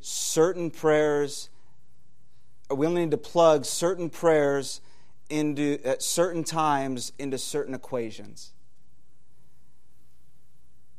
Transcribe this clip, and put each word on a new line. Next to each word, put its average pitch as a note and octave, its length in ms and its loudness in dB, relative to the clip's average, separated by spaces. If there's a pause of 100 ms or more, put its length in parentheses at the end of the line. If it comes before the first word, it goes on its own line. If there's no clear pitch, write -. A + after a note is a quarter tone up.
certain E3+ 720 2
prayers, D3+ 760 2 (1200)
or C#3 60 -2
we C#3+ 100 4
only F3 140 2
need E3 100 2
to D3 60 2
plug D#3 480 6
certain F3 440 0
prayers C#3+ 720 4 (480)
into, D3 560 2
at B2+ 160 0
certain E3+ 440 2
times C#3 760 0
into C3+ 180 -2
certain C3 380 -2
equations. A2 800 -6 (2500)